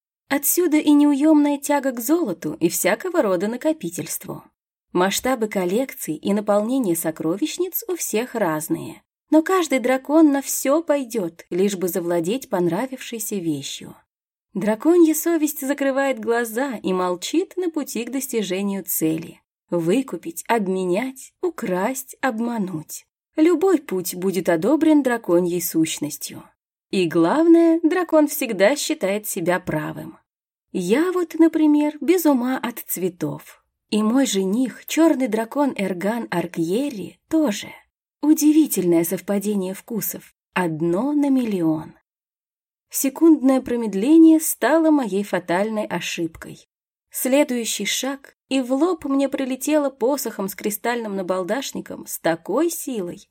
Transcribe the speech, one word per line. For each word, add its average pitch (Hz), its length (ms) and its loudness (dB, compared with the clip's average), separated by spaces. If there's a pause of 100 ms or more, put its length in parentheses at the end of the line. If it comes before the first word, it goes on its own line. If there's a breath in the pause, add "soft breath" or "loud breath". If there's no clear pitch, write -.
(280)
Отсюда 294 500 2
и 302 120 2
неуемная 294 680 4
тяга 277 340 -2
к 240 80 -8
золоту 226 540 -2
и 170 140 0
всякого 339 540 0
рода 190 240 0
накопительству. 226 960 -6 (500)
Масштабы 220 540 -2
коллекций 202 680 -4
и 196 180 -4
наполнение 208 640 0
сокровищниц 208 880 -4
у 370 80 -4
всех 247 400 -6
разные. 165 680 -4 (280)
Но 311 120 6
каждый 330 360 2
дракон 269 540 4
на 277 100 0
все 285 400 0
пойдет, 233 680 -4
лишь 196 260 0
бы 180 120 -2
завладеть 170 600 -2
понравившейся 208 880 -4
вещью. 151 580 -8 (580)
Драконья 302 600 4
совесть 302 500 -2
закрывает 269 540 -2
глаза 233 640 -2
и 190 100 -2
молчит 185 640 -2
на 359 140 -2
пути 247 340 -6
к 247 60 -10
достижению 196 760 -4
цели. 165 580 -4 (280)
Выкупить, 175 760 -2
обменять, 196 920 -2
украсть, 226 800 -4
обмануть. 220 840 -6 (300)
Любой 330 420 4
путь 185 360 -6
будет 180 340 -2
одобрен 285 540 4
драконьей 180 580 0
сущностью. - 840 -4 (480)
И 185 180 2
главное, 330 760 6
дракон 320 460 2
всегда 226 480 2
считает 208 500 -4
себя 175 340 -2
правым. 156 580 -8 (540)
Я 214 400 0
вот, 349 220 -4
например, 302 640 4
без 330 260 2
ума 262 320 2
от 247 200 -8
цветов. 170 840 -8 (260)
И 214 120 0
мой 240 240 2
жених, 202 600 -2
черный 294 420 2
дракон 226 480 -2
Эрган 196 540 -4
Аркьери, 180 880 -4 (100)
тоже. 294 400 0 (540)
Удивительное 294 800 4
совпадение 196 720 -2
вкусов. - 600 -10 (200)
Одно 175 580 -2
на 285 160 2
миллион. 190 680 0 (920)
Секундное 269 720 4
промедление 254 800 6
стало 311 500 2
моей 208 340 2
фатальной 208 640 -2
ошибкой. - 800 -8 (420)
Следующий 247 720 0
шаг, - 520 -6 (120)
и 269 120 0
в 247 120 -2
лоб 330 320 0
мне 277 240 0
прилетело 269 640 0
посохом 226 580 -2
с 196 60 -10
кристальным 220 640 -4
набалдашником 185 880 -6
с - 120 -12
такой 190 520 -2
силой, 208 600 -10